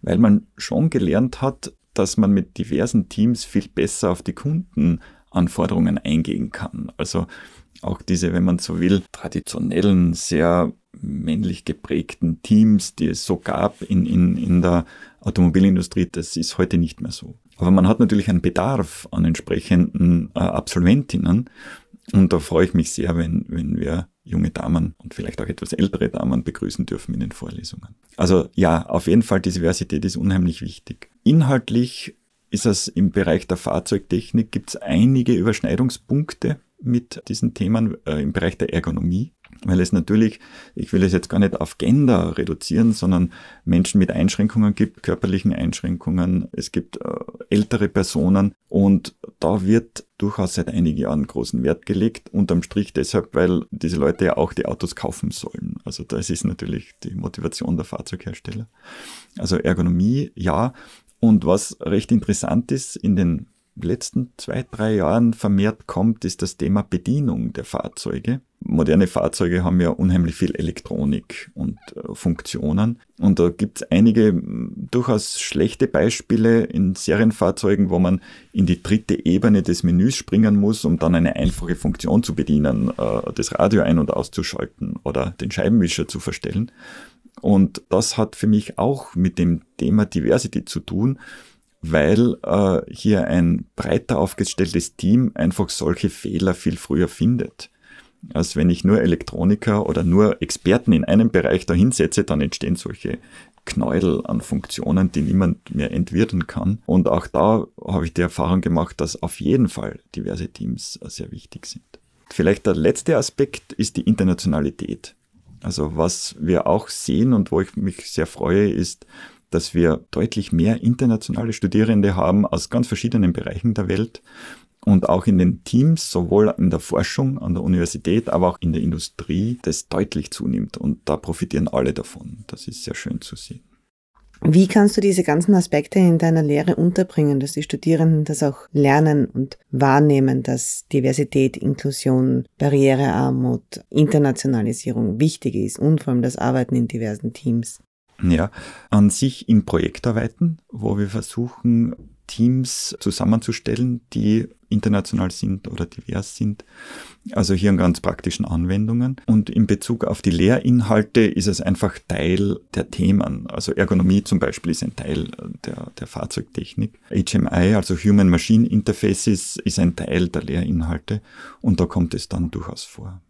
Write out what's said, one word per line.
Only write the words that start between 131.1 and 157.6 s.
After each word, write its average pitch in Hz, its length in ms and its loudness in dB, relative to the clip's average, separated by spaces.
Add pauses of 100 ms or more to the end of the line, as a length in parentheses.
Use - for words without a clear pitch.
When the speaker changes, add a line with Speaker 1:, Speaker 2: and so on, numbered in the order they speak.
Speaker 1:
profitieren - 500 -4
alle 65 260 0
davon. - 540 -12
Das - 220 -16
ist - 160 -14
sehr - 100 -8
schön - 260 -8
zu - 140 -16
sehen. - 300 -18 (800)
Speaker 2:
Wie 175 260 6
kannst 202 280 4
du 220 40 0
diese 185 240 2
ganzen 170 300 4
Aspekte 175 440 0
in 175 180 6
deiner 160 280 4
Lehre 151 320 2
unterbringen, 165 640 2
dass 139 120 -4
die 147 100 -6
Studierenden 160 640 2
das 151 180 -2
auch 143 300 -2
lernen 147 540 4
und - 320 -6 (120)
wahrnehmen, 135 720 4
dass - 500 -6
Diversität, 135 640 0
Inklusion, 131 880 0 (120)
Barrierearmut, 135 1300 2
Internationalisierung 120 1300 0
wichtig 151 360 -2
ist 101 220 -4
und 156 240 2
vor 135 100 -2
allem 123 100 0
das 123 140 -2
Arbeiten 127 400 -2
in 117 120 0
diversen 110 440 -6
Teams? 117 480 -4 (420)
Speaker 1:
Ja, 87 280 2 (400)
an 104 180 6
sich - 400 -2
in 107 160 4
Projektarbeiten, 120 920 -2 (120)
wo 104 280 -4
wir 101 100 0
versuchen, 117 880 -2 (320)
Teams 127 720 -2
zusammenzustellen, 113 1040 -2 (100)
die 110 340 2 (220)
international 98 640 0
sind 98 380 -6
oder 87 180 -6
divers - 500 -10
sind. 104 280 -4 (680)
Also 92 220 0
hier 98 160 2